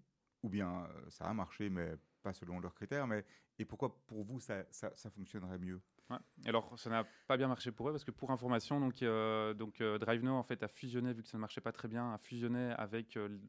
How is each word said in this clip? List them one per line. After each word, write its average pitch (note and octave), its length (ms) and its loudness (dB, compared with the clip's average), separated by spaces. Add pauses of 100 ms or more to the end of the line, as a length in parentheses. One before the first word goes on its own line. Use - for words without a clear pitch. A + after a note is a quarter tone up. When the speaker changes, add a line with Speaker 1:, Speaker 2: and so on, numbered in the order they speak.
(420)
Speaker 1:
Ou A2 80 -2
bien, F2+ 360 0
euh, - 240 -12
ça - 160 -6
a F#2+ 80 0
marché, G#2 360 -2
mais F2 220 0 (320)
pas G2 100 -2
selon F2+ 260 -6
leurs - 140 -6
critères, C#3 320 -2
mais, G#2+ 180 2 (360)
et G#2+ 60 -2
pourquoi - 300 -2 (120)
pour G#2+ 160 -6
vous, A#2+ 160 -6
ça, G2 320 -4
ça, - 240 -6
ça - 160 -12
fonctionnerait F#2 480 -6
mieux ? F#2 220 -4 (280)
Speaker 2:
Ouais. B2 80 -4 (280)
Alors, A2+ 340 2
ça A#2+ 100 -4
n'a A2+ 160 4 (220)
pas C3+ 100 6
bien C3 100 4
marché B2+ 240 0
pour A#2 180 0
eux, - 20 2
parce D3+ 120 -2
que - 80 -4
pour B2+ 200 -2
information, B2 480 4
donc, C3 240 2
euh, A2 500 4
donc, G#2+ 280 -6
euh, G#2+ 180 4
Drive A2+ 240 4
Now, C3 100 4
en C3 100 2
fait, A#2 200 -4
a G#2+ 40 0
fusionné, B2 460 -2
vu A2+ 80 -6
que - 80 -14
ça - 80 -6
ne A2 40 -2
marchait - 200 -6
pas A#2 100 -2
très - 160 -6
bien, A#2 240 -2
a G#2+ 60 -2
fusionné A#2+ 540 0
avec, A2+ 440 -2
euh, G#2 220 -2 (120)